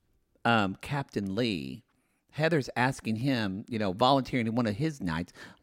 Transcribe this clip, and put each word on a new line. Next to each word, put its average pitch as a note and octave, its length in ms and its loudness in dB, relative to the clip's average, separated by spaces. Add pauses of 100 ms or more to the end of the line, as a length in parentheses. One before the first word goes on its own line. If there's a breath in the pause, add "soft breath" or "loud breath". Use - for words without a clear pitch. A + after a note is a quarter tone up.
(440)
um, G#2+ 380 4
Captain A2+ 540 -4
Lee, G2 480 -4 (480)
Heather's D#3+ 440 0
asking A#2 420 0
him, A2+ 500 -2
you A2+ 120 -4
know, G2+ 140 0
volunteering B2 640 2
one A#2+ 120 0
of G2+ 80 -2
his D3 260 -4
nights. E2+ 320 -4 (300 loud breath)